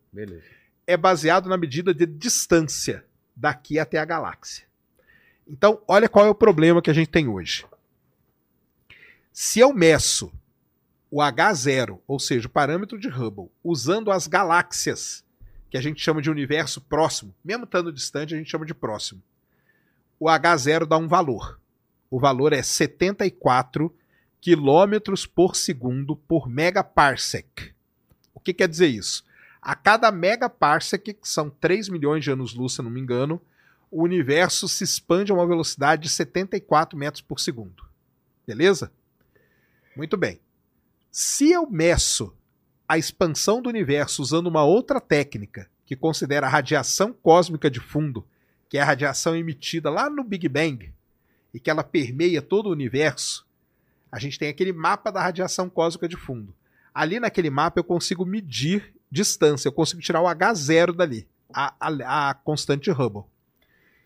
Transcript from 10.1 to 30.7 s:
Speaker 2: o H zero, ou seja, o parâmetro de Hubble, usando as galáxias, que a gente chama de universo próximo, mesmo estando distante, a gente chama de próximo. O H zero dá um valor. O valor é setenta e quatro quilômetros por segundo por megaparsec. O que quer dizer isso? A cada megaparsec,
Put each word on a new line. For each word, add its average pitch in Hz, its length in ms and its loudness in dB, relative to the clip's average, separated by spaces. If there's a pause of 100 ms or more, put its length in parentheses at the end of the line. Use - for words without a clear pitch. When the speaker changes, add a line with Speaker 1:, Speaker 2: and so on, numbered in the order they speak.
Speaker 2:
o 143 100 -2
H 151 340 4
zero, 123 520 -2
ou 135 120 -6
seja, 120 280 -2
o 127 40 -12
parâmetro 170 480 -2
de 214 100 -10
Hubble, 110 420 -8 (120)
usando 170 480 -2
as 185 160 0
galáxias, - 1000 -2 (440)
que - 80 -8
a 131 40 -2
gente 151 220 -6
chama 156 180 0
de 139 80 -2
universo 147 520 -2
próximo, 147 520 -2 (120)
mesmo 226 200 -6
estando 175 280 -4
distante, 151 420 -8
a - 20 -6
gente 156 140 -10
chama 160 160 -6
de 160 80 -10
próximo. 104 480 -10 (960)
O 156 100 0
H 165 280 4
zero 151 300 2
dá 156 100 2
um 165 100 0
valor. 156 540 -2 (500)
O 131 80 -4
valor 139 340 4
é 139 80 0
setenta 175 640 0
e 185 60 0
quatro 143 640 0 (460)
quilômetros 180 840 4
por 185 280 2
segundo 135 640 -4
por 147 320 -2
megaparsec. 151 1200 -2 (640)
O - 60 -20
que - 120 -6
quer 185 140 2
dizer 165 220 2
isso? 107 360 -4 (380)
A - 140 -6
cada 226 340 4
megaparsec, 190 1040 -2